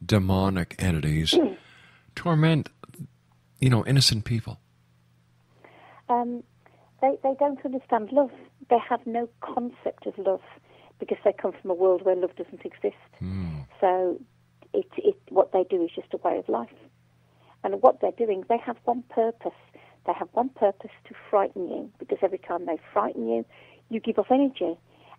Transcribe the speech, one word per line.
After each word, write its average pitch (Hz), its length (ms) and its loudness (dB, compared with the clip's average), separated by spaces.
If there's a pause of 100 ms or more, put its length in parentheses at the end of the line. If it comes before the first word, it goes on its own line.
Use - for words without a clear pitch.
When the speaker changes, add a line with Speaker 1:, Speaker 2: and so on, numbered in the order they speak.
Speaker 1:
demonic 95 760 2
entities 78 560 0 (420)
Speaker 2:
<clears throat> - 380 -20
Speaker 1:
torment, 160 540 2 (920)
you 131 100 6
know, 117 160 4
innocent 123 380 2
people? 110 360 -6 (1500)
Speaker 2:
Um, 240 340 -2 (580)
they, 277 220 2
they 269 160 2
don't 285 260 0
understand 254 480 -4
love. 269 180 4 (400)
They 240 80 6
have 240 280 -2
no 233 220 -4 (120)
concept - 680 -8
of 202 120 -8
love 190 240 -2 (560)
because 208 260 -6
they 202 80 4
come 202 280 -4
from 190 100 -8
a 180 40 2
world 185 300 4
where 185 120 2
love 180 200 -4
doesn't - 280 -14
exist. - 320 -6 (240)
Speaker 1:
Hmm. 92 400 -6 (200)
Speaker 2:
So 185 400 0 (540)
it, - 120 -2 (120)
it, - 180 2 (140)
what 180 220 2
they 185 180 2
do 180 140 0
is 170 100 -4
just - 180 -12
a 185 60 -8
way - 200 -2
of - 100 -8
life. - 200 -2 (960)
And 196 180 -2
what 254 180 6
they're - 120 0
doing, 202 360 -2
they 233 100 2
have 240 260 -8
one 240 260 -2
purpose. 226 420 -2 (540)
They 175 60 -2
have 170 200 -6
one 247 180 0
purpose, - 400 -2 (180)
to - 60 -20 (140)
frighten 196 400 0
you, - 300 -10
because - 240 -6
every 190 160 0
time 175 280 -8
they 160 120 -4 (140)
frighten 202 360 -2
you, 233 160 -2 (460)
you 220 100 -4
give - 180 -2
off 202 120 0
energy. 254 460 2 (420)